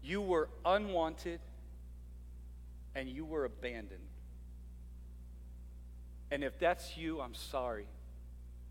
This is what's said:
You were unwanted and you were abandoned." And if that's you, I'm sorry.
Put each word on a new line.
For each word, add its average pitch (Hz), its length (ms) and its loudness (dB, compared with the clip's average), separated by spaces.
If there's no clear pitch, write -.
You 175 180 2
were 180 300 8
unwanted 170 720 6
and 131 120 0
you 135 160 -2
were 156 220 4
abandoned." 110 640 -4
And 143 120 2
if - 140 0
that's 175 400 6
you, 160 240 0
I'm 120 140 -4
sorry. 120 520 0